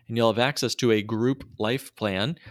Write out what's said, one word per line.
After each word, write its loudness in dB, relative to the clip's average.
and -6
you'll 4
have 0
access 0
to 2
a 4
group -2
life -4
plan. -2